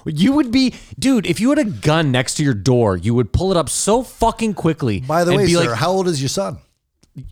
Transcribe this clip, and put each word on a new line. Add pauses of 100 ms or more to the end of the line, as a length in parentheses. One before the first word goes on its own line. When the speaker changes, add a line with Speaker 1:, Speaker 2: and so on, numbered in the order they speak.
Speaker 1:
you
would
be, (240)
dude,
if
you
had
a
gun
next
to
your
door,
you
would
pull
it
up
so
fucking
quickly
Speaker 2:
By
the
Speaker 1:
and
Speaker 2:
way,
Speaker 1:
be
Speaker 2:
sir, (100)
Speaker 1:
like,
Speaker 2:
how
old
is
your
son? (720)